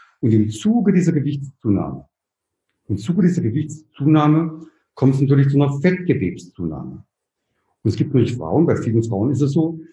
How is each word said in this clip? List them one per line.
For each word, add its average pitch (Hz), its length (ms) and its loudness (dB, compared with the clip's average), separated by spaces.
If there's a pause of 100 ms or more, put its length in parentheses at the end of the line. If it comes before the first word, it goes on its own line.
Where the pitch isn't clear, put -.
(200)
Und 120 100 2
im 110 200 4
Zuge 208 420 0
dieser 170 180 2
Gewichtszunahme, 95 920 -4 (840)
im 104 100 -4
Zuge 175 260 -2
dieser 175 200 2
Gewichtszunahme 151 1160 0 (340)
kommt 135 220 2
es - 40 -2
natürlich 139 280 4
zu 139 120 2
einer 139 200 2
Fettgewebszunahme. 95 1200 -4 (800)
Und 110 80 0
es - 60 -2
gibt - 180 -2
natürlich 113 220 2
Frauen, 95 300 0
bei 127 100 2
vielen 113 260 0
Frauen 110 300 -2
ist 127 80 -2
es 139 100 0
so, 165 300 -2 (120)